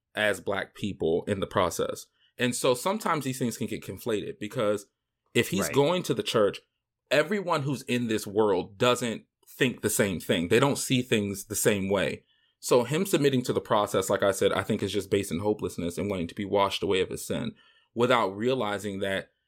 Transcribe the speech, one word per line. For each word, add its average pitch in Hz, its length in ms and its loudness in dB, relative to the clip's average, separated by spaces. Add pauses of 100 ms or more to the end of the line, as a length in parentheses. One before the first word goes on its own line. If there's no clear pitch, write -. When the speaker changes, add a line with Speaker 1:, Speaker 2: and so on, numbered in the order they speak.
(160)
Speaker 1:
as 104 240 0
black 98 360 -4
people 85 520 -2
in 98 120 -2
the 87 80 -4
process. - 600 -2 (300)
And 120 180 0
so 131 180 2
sometimes 175 520 -2
these 127 140 -4
things 117 180 -2
can 110 100 -4
get - 160 -8
conflated, 101 560 -6
because 104 460 -2 (480)
if 120 160 2
he's 190 160 -2
Speaker 2:
Right. 73 80 -4
Speaker 1:
going 151 300 2
to 143 100 -2
the 110 100 -4
church, 101 380 2 (480)
everyone 165 540 2
who's 139 200 -2
in 123 240 0
this 110 200 -2
world 98 500 2
doesn't 120 460 2 (240)
think - 340 -2
the 104 80 0
same 98 300 2
thing. 90 280 0
They 117 120 6
don't 135 180 2
see 127 240 0
things 101 440 -2
the 104 100 -8
same 98 340 0
way. 92 340 0 (360)
So 123 240 4
him 156 220 -2
submitting 143 380 2
to 123 100 -2
the 101 80 -2
process, 104 480 0
like 101 140 2
I 98 80 4
said, 95 200 2
I 92 120 0
think 107 200 -2
is 98 100 -2
just 98 160 -4
based 101 220 0
in 80 80 -2
hopelessness 95 580 -4
and 101 120 -4
wanting 90 180 -4
to - 80 -14
be 101 100 -6
washed 98 380 0
away 95 180 2
of 85 80 -2
his - 160 -10
sin, - 280 -4 (420)
without 113 400 2
realizing 104 640 -2
that 98 320 -4 (160)